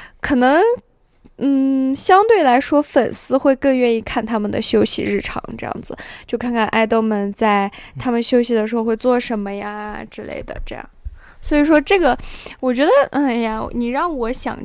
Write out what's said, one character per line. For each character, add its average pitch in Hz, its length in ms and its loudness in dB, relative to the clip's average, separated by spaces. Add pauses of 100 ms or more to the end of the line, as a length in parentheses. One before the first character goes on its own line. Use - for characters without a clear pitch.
(200)
可 285 160 0
能， 269 260 4 (760)
嗯， 269 560 2
相 370 340 4
对 427 140 4
来 262 180 4
说 294 200 2
粉 269 320 0
丝 - 240 0
会 269 200 4
更 262 200 2
愿 240 160 2
意 226 80 0
看 220 240 -4
他 220 140 -4
们 208 120 -2
的 214 120 -2
休 208 220 2
息 - 180 0
日 202 180 -2
常 - 220 -8 (160)
这 113 80 -10
样 - 160 -10
子， - 140 -14 (300)
就 233 120 -4
看 247 140 -4
看 226 160 0
爱 220 180 2
豆 226 160 2
们 202 300 -2
在 202 380 2 (280)
他 254 120 -4
们 233 120 0
休 240 200 4
息 233 120 -2
的 214 120 2
时 226 100 -4
候 226 80 -2
会 226 120 0
做 247 220 2
什 240 200 -4
么 202 140 -8
呀 208 580 -10
之 214 120 -16
类 - 200 -10
的 - 220 -12
这 - 120 -8
样。 - 140 -14 (500)
所 - 160 0
以 294 60 6
说 302 180 6
这 392 160 2
个， 277 220 2 (400)
我 254 160 -2
觉 269 100 2
得， 339 60 4 (220)
哎 269 240 0
呀， 220 340 -4
你 240 200 -4
让 320 220 -4
我 240 180 -4
想 - 340 -6